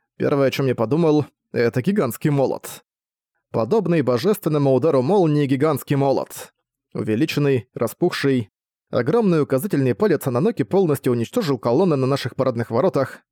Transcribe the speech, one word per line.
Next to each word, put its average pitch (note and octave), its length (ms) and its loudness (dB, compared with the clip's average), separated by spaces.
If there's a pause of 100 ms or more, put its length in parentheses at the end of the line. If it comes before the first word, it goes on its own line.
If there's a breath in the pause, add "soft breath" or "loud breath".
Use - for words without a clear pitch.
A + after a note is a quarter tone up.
(160)
Первое, C3+ 320 0
о - 20 0
чем C#3 160 -2
я B2 80 0
подумал, D3+ 520 2 (260)
это A#2+ 280 0
гигантский D#3 500 -2
молот. - 540 -2 (640)
Подобный E3 520 0
божественному C#3 720 0
удару C3+ 260 2
молнии D3+ 460 2
гигантский C#3 500 0
молот. C3+ 560 -2 (400)
Увеличенный, C3 800 -2
распухший. C3 800 -2 (400)
Огромный E3 520 2
указательный C3+ 520 0
палец F#3+ 320 0
Ананоки C#3+ 380 0
полностью D#3 480 0
уничтожил B2+ 460 -2
колонны D3+ 380 0
на C3 100 0
наших C3 300 -4
парадных A#2+ 340 -2
воротах, C3 500 -2 (120)